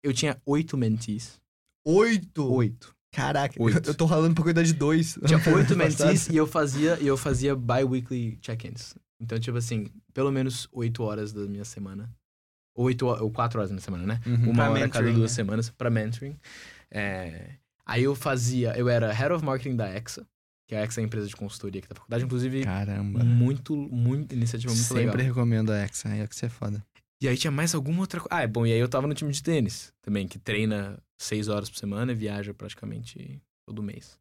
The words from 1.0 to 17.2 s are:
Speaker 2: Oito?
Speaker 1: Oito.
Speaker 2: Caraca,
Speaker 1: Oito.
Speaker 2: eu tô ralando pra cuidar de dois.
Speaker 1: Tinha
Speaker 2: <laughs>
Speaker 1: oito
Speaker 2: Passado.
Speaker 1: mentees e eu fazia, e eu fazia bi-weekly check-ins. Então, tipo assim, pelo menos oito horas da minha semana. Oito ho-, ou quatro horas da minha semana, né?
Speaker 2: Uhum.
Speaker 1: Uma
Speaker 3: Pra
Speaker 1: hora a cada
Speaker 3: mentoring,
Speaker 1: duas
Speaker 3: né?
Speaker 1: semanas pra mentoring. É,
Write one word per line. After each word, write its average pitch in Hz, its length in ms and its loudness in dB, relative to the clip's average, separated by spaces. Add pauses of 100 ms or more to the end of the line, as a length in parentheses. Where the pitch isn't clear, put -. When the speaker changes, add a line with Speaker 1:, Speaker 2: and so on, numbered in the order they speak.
Speaker 2:
Oito? 180 640 2
Speaker 1:
Oito. 120 420 0 (180)
Speaker 2:
Caraca, 139 500 -2
Speaker 1:
Oito. 113 280 4
Speaker 2:
eu 147 40 0
tô 165 120 2
ralando 160 280 4
pra 165 100 2
cuidar 170 180 4
de 165 100 4
dois. 156 540 2
Speaker 1:
Tinha 160 100 8
Speaker 2:
<laughs> 160 180 4
Speaker 1:
oito 175 220 6
Speaker 2:
Passado. - 0 -
Speaker 1:
mentees 160 540 4
e 160 60 4
eu 156 100 6
fazia, 151 540 2
e 147 60 2
eu 135 120 4
fazia 139 360 0
bi-weekly 123 840 0
check-ins. 117 540 -10 (260)
Então, 117 180 -4
tipo 120 200 -2
assim, 113 300 -2 (260)
pelo 135 180 2
menos 131 400 -2
oito 117 300 -4
horas 107 320 -4
da 104 80 -6
minha 101 240 -6
semana. 101 420 -12 (680)
Oito 123 340 0
ho-, 117 160 0
ou 107 60 -2
quatro 117 280 -2
horas 101 100 -2
da 98 60 -6
minha 92 100 -8
semana, 90 220 -6
né? 113 200 -2
Speaker 2:
Uhum. 120 260 2
Speaker 1:
Uma - 20 4
Speaker 3:
Pra 120 160 4
Speaker 1:
hora - 160 2
a - 20 0
cada 117 160 0
Speaker 3:
mentoring, 117 140 4
Speaker 1:
duas 113 140 4
Speaker 3:
né? - 20 -2
Speaker 1:
semanas 113 340 -2
pra 120 220 -4
mentoring. 117 440 -2 (560)
É, 92 600 -6 (340)